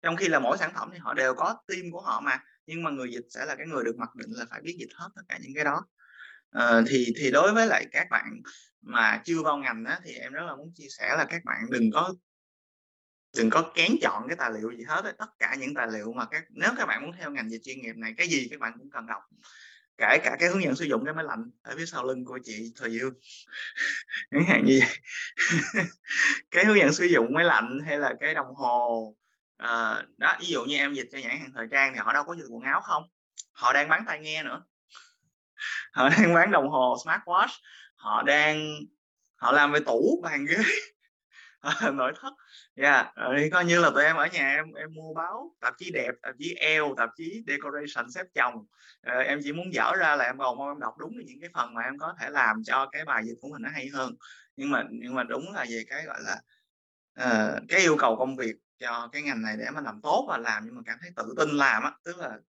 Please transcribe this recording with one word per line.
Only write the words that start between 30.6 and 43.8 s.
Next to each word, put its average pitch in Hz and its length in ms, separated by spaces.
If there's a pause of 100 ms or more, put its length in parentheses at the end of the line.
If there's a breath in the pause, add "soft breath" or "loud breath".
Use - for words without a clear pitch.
như 139 140
em 143 160
dịch 127 180
cho 135 60
nhãn 131 220
hàng 135 160
thời 113 160
trang 135 220
thì 117 60
họ 107 140
đâu 147 100
có 170 120
dịch 165 140
quần 117 140
áo 147 180
không? 170 220 (480)
Họ 123 220
đang 151 160
bán 175 180
tai 160 120
nghe 156 240
nữa. 135 200 (1300 loud breath)
Họ 127 160
đang 180 240
bán 175 180
đồng 139 180
hồ 127 260 (100)
smartwatch, 185 540 (360 loud breath)
họ - 280
đang, 151 520 (600)
họ 120 160
làm 147 200
về 147 80
tủ, 156 440
bàn 147 220
ghế, 165 120 (1040 loud breath)
<laughs> 147 320
nội 135 280
thất. 269 120 (420 loud breath)
Dạ, 139 400
rồi 135 380
coi 180 120
như 170 140
là 165 100